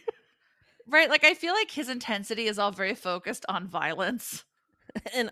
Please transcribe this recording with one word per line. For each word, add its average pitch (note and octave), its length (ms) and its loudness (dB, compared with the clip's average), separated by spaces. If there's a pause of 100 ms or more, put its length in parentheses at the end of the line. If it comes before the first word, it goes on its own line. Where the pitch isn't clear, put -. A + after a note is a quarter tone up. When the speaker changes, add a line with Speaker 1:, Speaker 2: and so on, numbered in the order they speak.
Speaker 1:
<laughs> - 40 -20 (840)
Speaker 2:
Right, D#4 160 6
like, D4+ 140 4
I D#4 120 8
feel E4+ 200 -2
like A4 160 0
his C#4 180 -6
intensity A3 600 -4
is G#3 100 -2
all G3+ 140 2
very F#3+ 240 -2
focused F3+ 520 -6
on F#3+ 200 -2
violence. E3 800 -2
Speaker 1:
<laughs> - 640 -12
And A#3 180 0